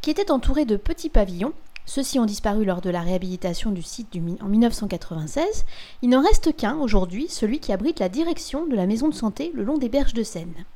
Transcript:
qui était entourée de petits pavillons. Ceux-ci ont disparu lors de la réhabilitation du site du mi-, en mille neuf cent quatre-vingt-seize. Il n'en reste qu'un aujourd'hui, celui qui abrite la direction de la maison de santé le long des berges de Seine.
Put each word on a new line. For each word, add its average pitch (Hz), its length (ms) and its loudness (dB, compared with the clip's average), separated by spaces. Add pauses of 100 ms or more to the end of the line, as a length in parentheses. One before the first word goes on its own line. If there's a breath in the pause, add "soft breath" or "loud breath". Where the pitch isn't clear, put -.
qui - 80 -2
était 392 220 0
entourée 294 320 4
de 220 140 2
petits - 320 -2
pavillons. 196 420 2 (340)
Ceux-ci 277 320 -2
ont 240 80 4
disparu 208 380 0
lors 185 180 0
de 180 80 -4
la 175 120 -2
réhabilitation 180 680 -2
du 180 120 -4
site - 280 -12
du 175 100 -6
mi-, 170 200 -4
en 202 60 -8
mille 208 140 4
neuf 233 120 4
cent 208 140 -4
quatre-vingt-seize. 180 800 -2 (360 loud breath)
Il 240 80 2
n'en 254 140 6
reste 339 320 6
qu'un 233 220 -2
aujourd'hui, 208 520 2
celui 233 300 -2
qui - 140 -4
abrite 220 260 -2
la 190 100 0
direction 311 560 -4
de 277 100 -2
la 185 120 2
maison 226 220 0
de - 40 -2
santé 269 400 -4
le 233 100 -4
long 220 140 -2
des 247 120 0
berges 277 240 4
de 226 100 0
Seine. 170 420 -10 (100)